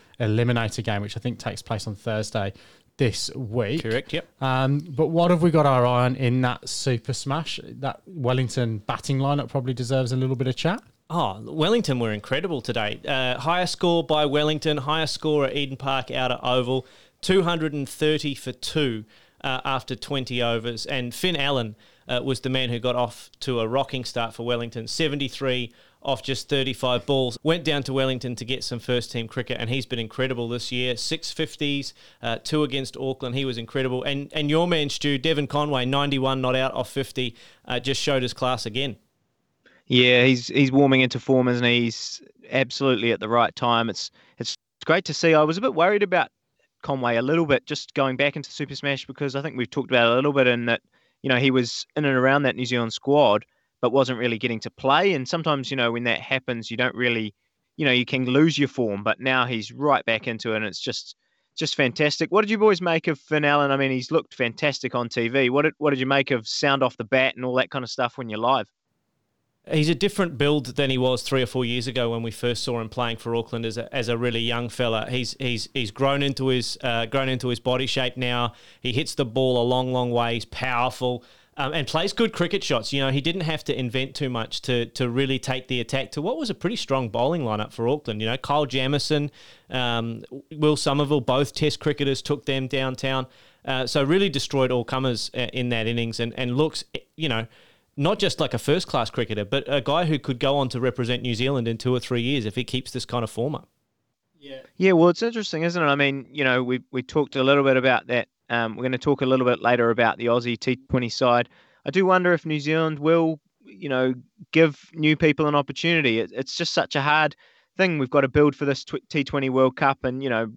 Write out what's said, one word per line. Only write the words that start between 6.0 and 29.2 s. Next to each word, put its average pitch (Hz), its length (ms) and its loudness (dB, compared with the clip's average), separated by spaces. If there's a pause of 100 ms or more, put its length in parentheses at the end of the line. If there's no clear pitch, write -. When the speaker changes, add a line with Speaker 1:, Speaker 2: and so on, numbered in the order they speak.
Speaker 1:
on 127 140 2
in 127 240 2
that 123 260 -2
Super - 460 -2
Smash, 143 500 -4
that 123 420 -8
Wellington 123 760 0
batting 135 400 -2
lineup 139 280 0
probably 131 260 -2
deserves 123 380 0
a 131 60 0
little 131 180 0
bit 123 120 -2
of 127 100 -2
chat? 185 260 -2 (260)
Speaker 2:
Oh, 117 360 -2
Wellington 151 540 0
were 113 120 0
incredible 139 480 -2
today. 110 480 -4
Uh, 127 320 0
highest 175 320 0
score 170 340 2
by 151 200 2
Wellington, 151 500 2
highest 147 380 -2
score 151 320 2
at - 100 -4
Eden 139 220 -4
Park 135 340 -2
Outer 127 320 -2
Oval, 127 420 0 (360)
two 190 220 4
hundred 160 280 0
and 143 160 -4
thirty 151 480 0
for - 160 -10
two, 120 540 -2 (400)
uh, 131 180 -2
after 131 320 -4
twenty 123 460 -4
overs. 117 440 -2
And 123 300 -4
Finn 180 220 -2
Allen, 131 400 -2 (320)
uh, 123 120 -2
was 131 200 -4
the 135 80 -4
man 131 200 0
who 120 100 -4
got 120 180 -2
off 120 420 -4
to 120 220 -2
a 113 60 0
rocking 131 360 -2
start 117 300 -4
for 117 120 -10
Wellington, 117 440 -4
seventy-three 135 840 -2 (280)
off 131 220 -2
just - 240 -4
thirty-five 127 580 0
balls. 131 380 0
Went 160 220 0
down 143 180 0
to 139 80 -6
Wellington 131 440 -2
to 120 100 -12
get 127 180 -4
some 120 160 -6
first-team 120 480 -4